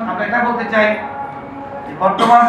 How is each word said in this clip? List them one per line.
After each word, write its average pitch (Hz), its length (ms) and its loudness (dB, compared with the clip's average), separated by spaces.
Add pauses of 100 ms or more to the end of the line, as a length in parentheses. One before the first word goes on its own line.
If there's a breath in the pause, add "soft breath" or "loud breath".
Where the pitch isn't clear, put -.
আমরা - 180 -4
এটা - 200 0
বলতে 233 200 -2
চাই 214 240 2 (920)
যে - 160 -12
বর্তমান 233 500 4